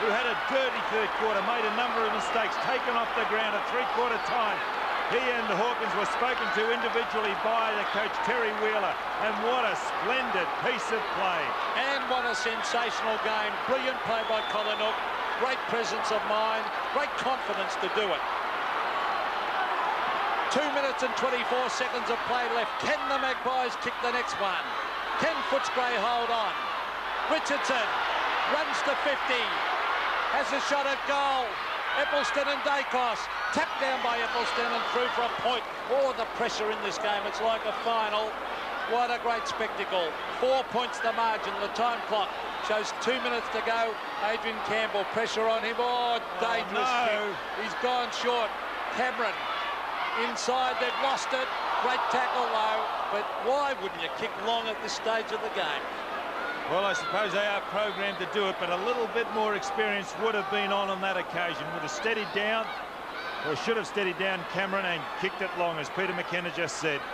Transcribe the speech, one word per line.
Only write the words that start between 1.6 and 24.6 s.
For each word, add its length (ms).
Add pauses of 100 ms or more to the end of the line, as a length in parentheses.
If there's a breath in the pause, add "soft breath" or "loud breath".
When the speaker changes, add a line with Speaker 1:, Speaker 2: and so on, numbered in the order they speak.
Speaker 1:
a 160
number 240
of 80
mistakes, 400 (160)
taken 320
off 160
the 160
ground 240
at 160
three-quarter 560
time. 320 (480)
He 160
and 320
Hawkins 400
were 120 (120)
spoken 240 (160)
to 120
individually 600 (160)
by 320
the 160
coach, 160 (160)
Terry 320
Wheeler, 360 (280)
and 100 (140)
what 160
a 120
splendid 720 (200)
piece 240
of 80 (160)
play. 280 (360)
Speaker 2:
And 320
what 160
a 80
sensational 880
game. 280 (200)
Brilliant 320
play 240
by 240
Collingwood. 440 (440)
Great 200 (120)
presence 400
of 160
mind, 360 (280)
great 240
confidence 640
to 160
do 80
it. 200 (2250)
Two 240
minutes 260
and 140
twenty-four 560
seconds 400
of 160
play 160 (160)
left. 80 (160)
Can 240
the 160
Magpies 560
kick 240
the 80
next 320
one? 160 (640)